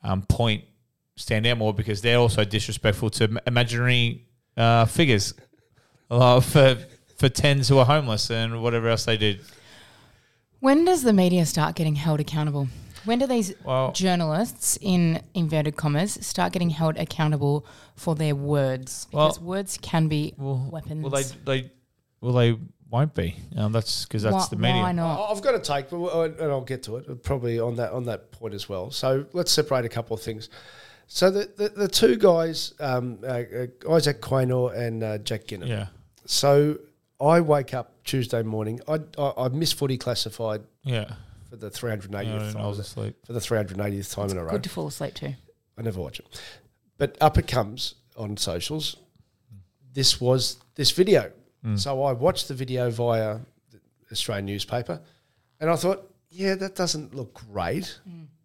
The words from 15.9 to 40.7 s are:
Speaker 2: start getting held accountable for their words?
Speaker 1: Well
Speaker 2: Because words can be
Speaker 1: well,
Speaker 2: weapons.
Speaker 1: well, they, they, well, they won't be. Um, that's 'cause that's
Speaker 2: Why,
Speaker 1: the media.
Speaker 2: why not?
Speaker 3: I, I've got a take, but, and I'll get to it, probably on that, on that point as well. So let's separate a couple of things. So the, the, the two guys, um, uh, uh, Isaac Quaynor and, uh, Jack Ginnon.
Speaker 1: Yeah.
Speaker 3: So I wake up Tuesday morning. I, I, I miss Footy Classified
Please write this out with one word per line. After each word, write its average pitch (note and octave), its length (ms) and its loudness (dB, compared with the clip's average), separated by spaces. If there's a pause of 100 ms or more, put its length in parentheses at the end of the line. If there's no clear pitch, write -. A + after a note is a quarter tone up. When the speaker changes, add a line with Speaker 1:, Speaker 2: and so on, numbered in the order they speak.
Speaker 2:
start F3+ 300 -2
getting F3 180 0
held D#3+ 260 0
accountable D3+ 680 0 (300)
for D#3+ 220 -4
their D3+ 180 0
words? C#3 760 -2
Speaker 1:
Well D3+ 160 4
Speaker 2:
Because D#3 120 -2
words F#3 400 -6
can D#3+ 280 0
be D3+ 280 -2
Speaker 1:
well, C3+ 360 -4
Speaker 2:
weapons. D#3 320 -10
Speaker 1:
well, C#3 80 -6
they, C3+ 480 -2
they, B2+ 100 -12 (560)
well, B2 80 0
they A#2+ 220 4 (340)
won't C#3 240 0
be. E2+ 220 -2 (200)
Um, G#2+ 160 -2
that's - 340 -2
'cause G#2+ 160 -4
that's G#2+ 120 2
Speaker 2:
Why, F#2 160 0
Speaker 1:
the - 60 -6
media. F3+ 260 2
Speaker 2:
why F3+ 100 0
not? E3 360 -2
Speaker 3:
I, G#3 40 -2
I've G3+ 100 -6
got C4 120 2
a A3 40 0
take, C#3+ 320 -4
but, E3 500 -2
and D#3+ 120 -2
I'll C3+ 80 0
get B2 240 -8
to A2 120 -10
it, C3 260 -12
probably A#2+ 380 -2
on A#2 160 -2
that, A2+ 160 -4
on B2 140 -6
that A2 260 -8
point G#2+ 220 -12
as G2 140 -10
well. G2 220 -8
So C3+ 420 -2
let's F3 200 -2
separate C#3 320 0
a A2+ 40 -4
couple A2+ 260 -6
of A2 80 -10
things. A2 260 -10 (600)
So F#3 220 2
the, G3+ 260 -4
the, G#3 120 -2
the G3+ 200 -4
two A3+ 280 4
guys, E3 640 2
um, B2 420 -2
uh, A#2+ 40 -8 (600)
uh, D#3 60 4
Isaac D3 260 2
Quaynor B2+ 560 0
and, A2+ 280 -4
uh, G#2+ 140 -4
Jack G#2+ 280 -6
Ginnon. G#2+ 220 -10
Speaker 1:
Yeah. G#2 180 -4 (380)
Speaker 3:
So D3 540 4 (420)
I D#3+ 200 6
wake D3 340 2
up B2 180 -8 (120)
Tuesday A#2+ 380 -2
morning. A2 460 -4
I, D#3 100 -2 (200)
I, C#3+ 140 0 (120)
I C3 40 0
miss D3+ 240 -2
Footy C3 260 -2
Classified A2 640 -6 (200)